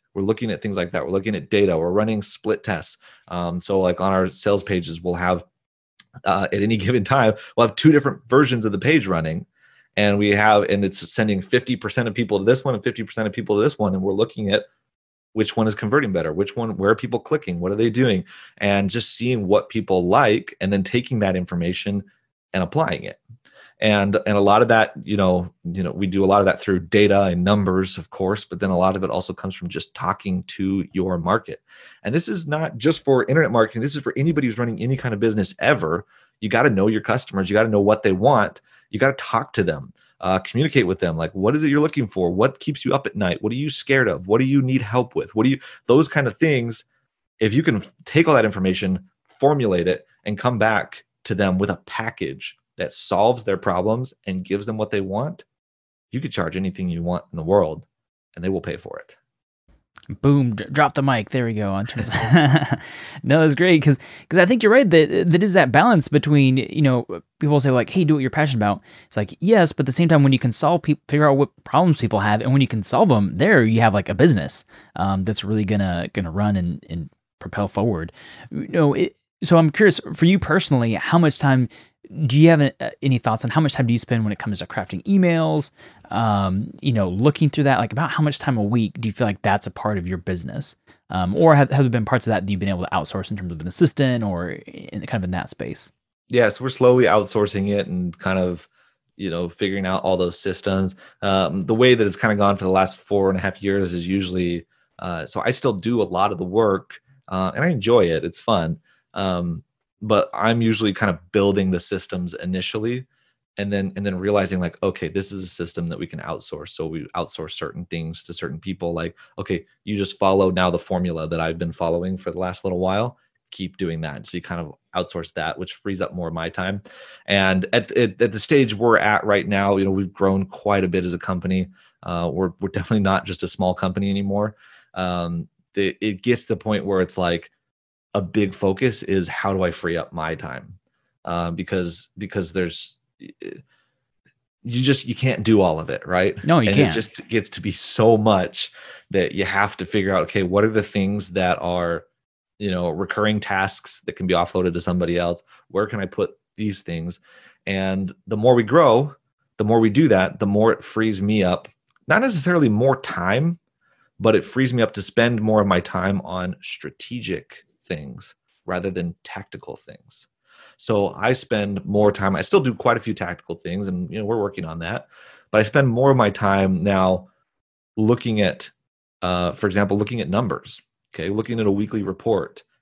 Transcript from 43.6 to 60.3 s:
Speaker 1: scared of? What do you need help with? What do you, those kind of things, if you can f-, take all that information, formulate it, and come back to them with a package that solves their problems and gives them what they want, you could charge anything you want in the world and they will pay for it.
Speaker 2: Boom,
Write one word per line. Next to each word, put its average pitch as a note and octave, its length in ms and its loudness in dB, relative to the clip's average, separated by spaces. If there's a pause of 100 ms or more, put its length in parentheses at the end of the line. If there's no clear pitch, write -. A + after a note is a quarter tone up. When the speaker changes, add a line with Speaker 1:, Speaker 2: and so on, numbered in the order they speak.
Speaker 1:
scared C3+ 380 0
of? F2+ 200 -4
What A2 120 4
do C3 80 0
you C#3 140 2
need C3 200 0
help A#2 320 -2
with? - 220 -6
What A2 80 2
do B2+ 60 2
you, C3 100 0 (280)
those D3 200 6
kind C#3+ 180 0
of A2+ 120 -4
things, B2 480 -2 (560)
if A2 120 2
you D3 100 2
can A#2+ 140 2
f-, - 160 -8 (120)
take E3 240 4
all D3+ 40 6
that A#2 120 6
information, F#2+ 640 -2 (160)
formulate A2 640 0
it, - 180 -4 (160)
and G#2 140 -4
come B2 200 -2
back G#2+ 460 0 (220)
to G#2+ 100 -4
them F#2 220 2
with G2 120 0
a F2+ 60 -4 (100)
package E2+ 720 -10 (220)
that - 160 -8
solves A2+ 500 0
their G2 140 -2
problems G#2 560 -2 (120)
and F#2 200 -6
gives G2+ 200 -4
them A2 120 -6
what G#2+ 140 -6
they G2+ 100 -2
want, A2 420 -6 (680)
you C3 100 -6
could D3 100 -8
charge F2+ 240 -4
anything F#2 320 -6
you E2+ 160 -6
want F2 300 -4
in - 20 -12
the D#2+ 80 -8
world E2 420 2 (500)
and E2+ 100 -8
they F#2+ 40 -2
will F#2+ 120 -2
pay D2 160 -8
for - 220 -16
it. - 180 -20 (1040)
Speaker 2:
Boom, C#3 340 4